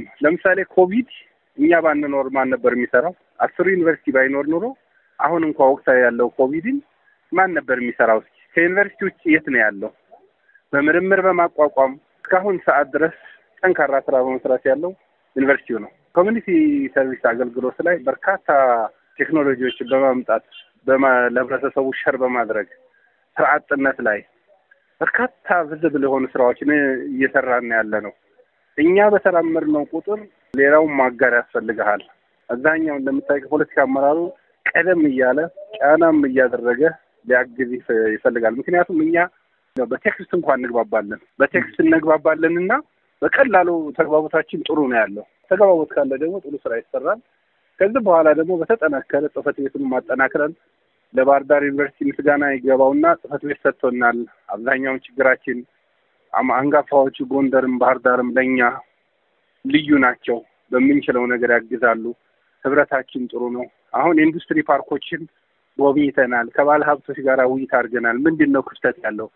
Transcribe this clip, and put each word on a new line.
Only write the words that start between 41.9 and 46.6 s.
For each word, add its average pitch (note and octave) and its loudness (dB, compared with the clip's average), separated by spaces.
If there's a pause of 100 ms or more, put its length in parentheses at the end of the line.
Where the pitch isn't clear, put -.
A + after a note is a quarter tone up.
በቀላሉ F#3+ 2 (240)
ተግባቦታችን D#3 -2
ጥሩ D#3 -4
ነው B2+ 0
ያለው። G#2 -2 (200)
ተግባቦት F#3 2
ካለ C#3 -2
ደግሞ D#3+ -4
ጥሩ D3 -14
ስራ B2 -8